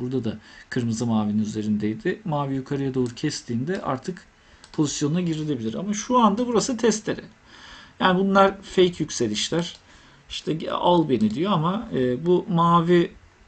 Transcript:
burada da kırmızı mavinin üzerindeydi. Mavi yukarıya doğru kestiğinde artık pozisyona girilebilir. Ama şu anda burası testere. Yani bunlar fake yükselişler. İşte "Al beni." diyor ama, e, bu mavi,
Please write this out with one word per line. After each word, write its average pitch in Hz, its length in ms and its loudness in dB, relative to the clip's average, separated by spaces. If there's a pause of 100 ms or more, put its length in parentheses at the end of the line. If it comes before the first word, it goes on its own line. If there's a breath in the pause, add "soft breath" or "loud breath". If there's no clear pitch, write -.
burada 127 240 -4
da 110 140 -6 (320 loud breath)
kırmızı 117 360 -2
mavinin 107 360 0
üzerindeydi. 107 800 -2
Mavi 143 300 -2
yukarıya 135 400 -4
doğru 123 200 -2
kestiğinde 147 680 -4
artık 143 440 -6 (460 loud breath)
pozisyona 151 480 -2
girilebilir. 151 540 -4
Ama 202 200 -6
şu 247 240 0
anda 226 280 4
burası 240 300 0
testere. - 480 -2 (760 loud breath)
Yani 185 180 2
bunlar 196 440 4
fake 180 360 2
yükselişler. 151 800 -2 (540 loud breath)
İşte - 400 -6
"Al 175 380 2
beni." 113 260 2
diyor 175 180 0
ama, 180 420 0
e, 127 320 -2
bu 180 220 2
mavi, 170 640 4 (360)